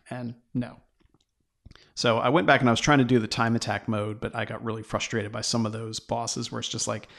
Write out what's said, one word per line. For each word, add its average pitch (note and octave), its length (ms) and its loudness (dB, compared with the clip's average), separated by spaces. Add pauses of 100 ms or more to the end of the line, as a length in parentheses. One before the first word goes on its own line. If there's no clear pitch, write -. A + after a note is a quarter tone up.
(100)
And B2 240 -10 (180)
no. A#2+ 280 -6 (1120)
So A#2 240 2
I B2 120 2
went D#3 180 4
back C#3 120 8
and B2 80 6
I A#2 40 8
was A2+ 80 2
trying D3 180 6
to C3 60 6
do B2 160 4
the A2 80 -4
time A#2 260 0
attack G#2 320 -2
mode, G#2+ 320 -2
but A2+ 160 -8
I A2 120 -4
got A2+ 180 -10
really A2 180 -6
frustrated G#2+ 480 -4
by A2+ 120 -8
some A#2 240 0
of G#2 60 -4
those A2 280 -8
bosses A#2 500 -6
where A#2 80 -6
it's A#2 100 -8
just - 200 -6
like, A2 180 -6 (120)